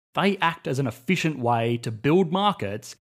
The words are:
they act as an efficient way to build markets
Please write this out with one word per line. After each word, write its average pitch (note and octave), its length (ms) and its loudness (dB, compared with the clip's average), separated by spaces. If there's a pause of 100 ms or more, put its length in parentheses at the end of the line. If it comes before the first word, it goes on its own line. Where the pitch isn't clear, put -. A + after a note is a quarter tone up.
(160)
they F#3+ 260 2
act E3 260 0
as C3+ 120 -2
an C#3 80 0
efficient D#3 520 -2
way A#2 380 0
to A#2+ 140 -6
build D3+ 400 2
markets E3+ 640 -2 (100)